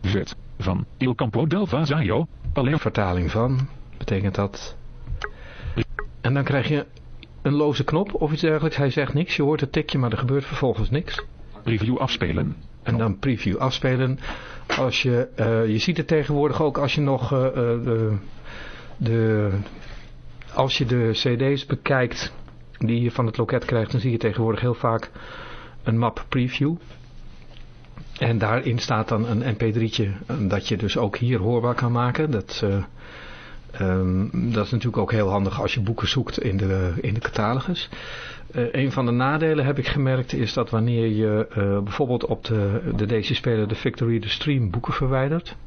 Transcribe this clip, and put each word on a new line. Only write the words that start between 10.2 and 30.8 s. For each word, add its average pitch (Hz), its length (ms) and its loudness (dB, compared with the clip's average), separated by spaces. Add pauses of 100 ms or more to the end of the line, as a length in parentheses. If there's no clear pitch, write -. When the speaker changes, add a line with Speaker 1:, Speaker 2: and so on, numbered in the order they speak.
Speaker 2:
vervolgens 110 440 0
niks. - 340 -2 (400)
Speaker 1:
Preview 113 340 2
afspelen. 87 580 0 (280)
Speaker 2:
En 117 140 0
dan 107 220 0
preview 113 380 0
afspelen. 131 640 0 (580)
Als 131 240 0
je, 123 340 2
eh, 113 320 2
je 110 100 4
ziet 160 200 2
het 160 100 -2
tegenwoordig 147 540 2
ook 147 160 2
als 143 180 0
je 151 60 2
nog, 131 300 2
eh, 131 160 2
eh, 127 60 0 (300)
de, 113 340 2 (800)
de, 110 520 4 (1040)
als 135 240 2
je 135 80 2
de 117 260 4
C 120 280 2 (160)
D's 135 100 -6
bekijkt - 680 0 (440)
die 117 240 2
je 120 100 2
van 123 140 0
het 110 120 0
loket 117 280 0
krijgt, 113 260 0
dan 127 100 2
zie 127 100 2
je 117 60 0
tegenwoordig 110 440 2
heel 123 120 2
vaak 113 380 0 (720)
een 113 140 2
map 117 320 0
preview. 131 460 0 (1400)
En 117 200 2
daarin 117 420 2
staat 110 280 0
dan 113 200 2
een 110 100 2 (140)
M 107 40 0
P 110 180 0
drietje, 113 380 0 (160)
eh, - 80 -4 (140)
dat 98 180 0
je 107 100 0
dus 101 200 0